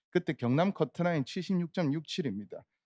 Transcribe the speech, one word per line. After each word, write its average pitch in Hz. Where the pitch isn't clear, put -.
그때 175
경남 151
커트라인 165
칠십육 175
점 156
육칠입니다. 135